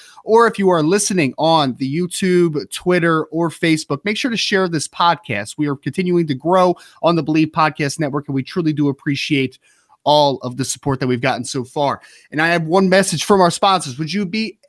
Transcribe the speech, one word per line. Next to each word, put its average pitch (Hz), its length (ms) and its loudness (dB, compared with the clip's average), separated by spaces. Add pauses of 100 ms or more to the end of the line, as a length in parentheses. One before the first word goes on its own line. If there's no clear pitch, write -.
(240)
or 226 240 6
if 220 100 -4
you 196 120 2
are 170 120 4
listening 170 560 0
on 151 380 2
the 135 220 -4
YouTube, 180 720 0
Twitter, 170 540 0
or 165 240 -4
Facebook, 156 540 -2
make 214 140 -4
sure 254 140 -2
to 220 60 -4
share 190 300 0
this 165 200 -4
podcast. 139 720 -2
We 151 80 0
are 143 80 -2
continuing 175 520 -2
to - 60 -2
grow 180 420 2 (280)
on 165 120 2
the 160 60 0
Believe 156 280 0
Podcast 156 500 -2
Network, 143 280 -4
and 143 60 -6
we 135 80 -2
truly 156 320 -2
do 143 160 0
appreciate 135 680 -2 (460)
all 143 340 4
of 123 180 -8
the 135 80 -2
support - 340 -4
that 131 80 -2
we've 123 140 0
gotten 123 240 -2
so 131 180 -6
far. 135 380 -4 (280)
And 143 120 -4
I 165 80 2
have 170 160 0
one 185 240 2
message 190 340 2
from 202 160 4
our 175 100 6
sponsors. 180 480 0
Would 156 140 -6
you 202 140 -4
be 214 440 -6